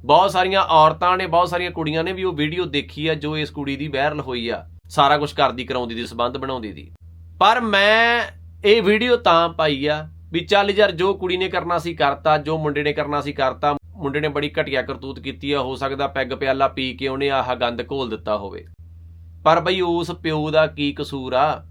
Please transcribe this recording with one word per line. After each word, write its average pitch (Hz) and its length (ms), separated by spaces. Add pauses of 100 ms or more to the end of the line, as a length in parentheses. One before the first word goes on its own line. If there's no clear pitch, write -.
ਬਹੁਤ 170 260
ਸਾਰੀਆਂ 190 300
ਔਰਤਾਂ 160 560
ਨੇ, 185 100
ਬਹੁਤ 170 220
ਸਾਰੀਆਂ 175 220
ਕੁੜੀਆਂ 160 340
ਨੇ 185 80
ਵੀ 185 120
ਉਹ 185 80
ਵੀਡੀਓ 156 320
ਦੇਖੀ 147 440
ਆ 156 60
ਜੋ 151 220
ਇਸ 151 140
ਕੁੜੀ 139 260
ਦੀ 151 120
ਵਾਇਰਲ 147 320
ਹੋਈ 123 280
ਆ, 98 180 (220)
ਸਾਰਾ 147 300
ਕੁਛ 147 140
ਕਰਦੀ 127 320
ਕਰਾਉਂਦੀ 123 300
ਦੀ, 117 120
ਸੰਬੰਧ 120 300
ਬਣਾਉਂਦੀ 127 360
ਦੀ। 73 180 (500)
ਪਰ 220 200
ਮੈਂ 220 640 (400)
ਇਹ 202 180
ਵੀਡੀਓ 220 340
ਤਾਂ 170 320
ਪਾਈ 151 380
ਆ 151 220 (240)
ਵੀ 160 80
ਚੱਲ 202 300
ਯਾਰ 202 200
ਜੋ 185 240
ਕੁੜੀ 185 220
ਨੇ 185 120
ਕਰਨਾ 175 300
ਸੀ 160 160
ਕਰਤਾ, 151 440
ਜੋ 156 200
ਮੁੰਡੇ 147 240
ਨੇ 147 100
ਕਰਨਾ 147 280
ਸੀ 143 120
ਕਰਤਾ। 143 440 (200)
ਮੁੰਡੇ 143 240
ਨੇ 151 80
ਬੜੀ 147 220 (100)
ਘਟੀਆ 135 220
ਕਰਤੂਤ 131 380
ਕੀਤੀ 139 320
ਆ, 143 80
ਹੋ 131 140
ਸਕਦਾ 139 320
ਪੈਗ 131 260
ਪਿਆਲਾ 135 360
ਪੀ 131 260
ਕੇ 135 140
ਉਹਨੇ 135 220
ਆਹ 127 240
ਗੰਦ 120 280
ਘੋਲ 135 280
ਦਿੱਤਾ 107 260
ਹੋਵੇ। 95 280 (800)
ਪਰ 165 160
ਬਈ 185 200
ਉਸ 170 300
ਪਿਓ 156 400
ਦਾ 156 160
ਕੀ 143 260
ਕਸੂਰ 135 400
ਆ 135 380